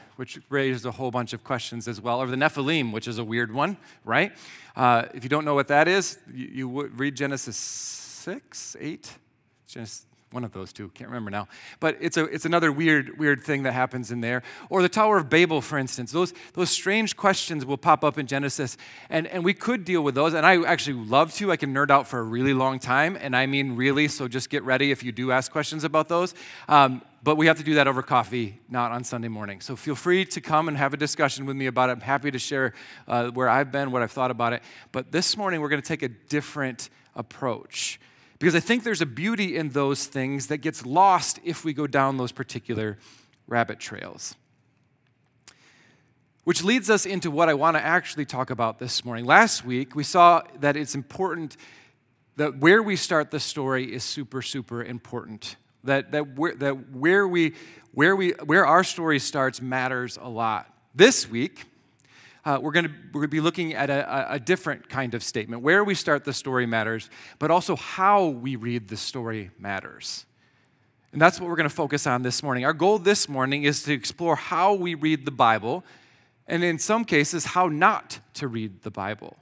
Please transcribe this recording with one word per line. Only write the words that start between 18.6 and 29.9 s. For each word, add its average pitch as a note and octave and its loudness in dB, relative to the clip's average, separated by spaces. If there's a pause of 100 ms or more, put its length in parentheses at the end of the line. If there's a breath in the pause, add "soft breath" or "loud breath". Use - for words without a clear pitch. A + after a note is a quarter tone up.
and, D#3+ -2
and F3 -4
we F#3+ 2
could A3 -4
deal E3+ 0
with C#3 0
those, D#3 2
and D#3 2
I F3+ 6
actually D#3 0 (120)
love C#3+ 4
to. G3+ -2
I D#3+ 2
can C#3 -4
nerd C#3 2
out C#3 6
for B2+ -4
a A2+ -2
really B2 0
long C3 0
time, D3+ 2
and B2+ -2
I C3 2
mean C3+ -2
really, C#3 2
so C3+ -6
just B2 -6
get C3+ -4
ready C3 2
if B2 -2
you B2 -6
do B2+ -4
ask B2+ 0
questions D3+ -4
about D#3 0
those. F3 0 (340 loud breath)
Um, C3+ 6 (200)
but D3+ 2
we D#3 4
have D#3 6
to D3+ -12
do D3+ 2
that C#3+ 6
over C3 0
coffee, A#2 -2 (100)
not A#2+ -2
on A#2+ -6
Sunday A#2 -6
morning. G2+ -10
So C3 -10
feel D3 -6